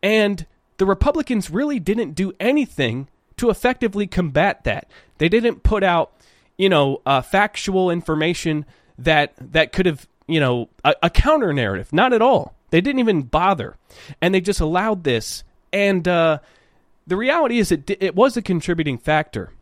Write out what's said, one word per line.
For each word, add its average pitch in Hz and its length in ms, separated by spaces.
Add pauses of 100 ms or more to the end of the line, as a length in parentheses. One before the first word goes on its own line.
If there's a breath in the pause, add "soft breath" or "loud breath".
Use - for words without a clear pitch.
And 208 460 (320)
the 190 80
Republicans 220 640
really 262 300
didn't 190 320
do 180 260
anything 147 720 (280)
to 240 140
effectively 208 560
combat 170 560
that. 101 260 (300 soft breath)
They 160 100
didn't 233 360
put 202 180
out, 175 300 (440 soft breath)
you 190 120
know, 139 360
uh, 131 180
factual 190 680
information 160 760 (340 soft breath)
that, 147 420
that 156 320
could 185 140
have, 156 200 (220)
you 160 100
know, 123 300 (160)
a, 147 180
a 170 80
counter 269 420
narrative. 104 400
Not 226 200
at 220 100
all. 233 320 (160)
They 165 100
didn't 262 200
even 202 220
bother. 156 540 (440 loud breath)
And 180 120
they 190 80
just 185 200
allowed 180 420
this. 120 400 (300)
And, 190 340
uh, 165 320 (680 soft breath)
the 180 100
reality 254 420
is 202 140
it 147 140
di-, 202 120
it 185 160
was 233 220
a 226 60
contributing 160 560
factor. 151 640